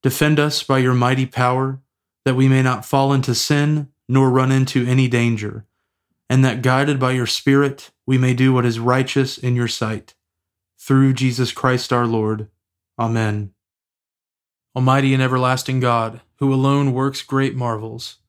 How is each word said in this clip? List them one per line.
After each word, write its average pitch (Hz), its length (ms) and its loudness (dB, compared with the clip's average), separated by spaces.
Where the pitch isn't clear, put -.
Defend 151 380 2
us 147 220 -2
by 135 160 0
your 127 160 2
mighty 127 320 2
power, 131 560 -2
that 127 120 0
we 135 120 4
may 131 140 4
not 127 240 -4
fall 135 260 0
into 131 220 0
sin 147 540 -2
nor 131 220 2
run 131 200 2
into 131 360 0
any 127 220 2
danger, 117 580 -2
and 131 120 4
that 127 200 0
guided 135 360 0
by 131 140 0
your 123 140 -2
Spirit, 139 640 0
we 131 100 0
may 127 160 2
do 131 180 2
what 127 140 2
is 117 160 -2
righteous 131 560 0
in 123 180 -2
your 120 140 -2
sight. 110 460 -8
Through 135 340 4
Jesus 127 400 -2
Christ 127 400 -2
our 120 140 0
Lord. 107 420 -2
Amen. 110 540 -4
Almighty 135 380 2
and 131 100 2
everlasting 127 580 0
God, 113 420 -2
who 135 180 0
alone 139 400 0
works 135 260 -4
great 135 340 -2
marvels 113 760 -8